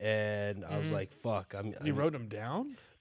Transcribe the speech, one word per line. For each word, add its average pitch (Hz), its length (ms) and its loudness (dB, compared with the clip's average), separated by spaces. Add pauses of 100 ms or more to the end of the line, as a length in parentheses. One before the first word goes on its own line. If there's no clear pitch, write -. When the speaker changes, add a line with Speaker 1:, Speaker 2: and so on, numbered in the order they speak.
Speaker 1:
and 104 640 2
I 82 140 -2
was 156 80 0
Speaker 2:
Mm-hmm. 156 80 2
Speaker 1:
like, 95 180 -2
"Fuck, 104 460 -2
I'm," 101 100 -2
Speaker 2:
You 147 240 0
Speaker 1:
I'm 135 40 2
Speaker 2:
wrote 151 180 4
'em 117 140 -6
down? 143 480 -4 (240)